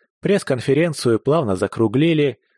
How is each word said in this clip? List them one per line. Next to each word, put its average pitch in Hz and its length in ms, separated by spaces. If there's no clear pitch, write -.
Пресс-конференцию 143 1000
плавно 135 360
закруглили, 127 840